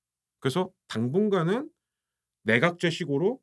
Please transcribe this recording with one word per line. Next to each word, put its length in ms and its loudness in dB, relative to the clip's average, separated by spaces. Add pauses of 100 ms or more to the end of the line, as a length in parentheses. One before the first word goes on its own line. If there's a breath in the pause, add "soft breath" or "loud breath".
(400)
그래서 320 -2 (160)
당분간은 840 0 (720)
내각제식으로 1000 0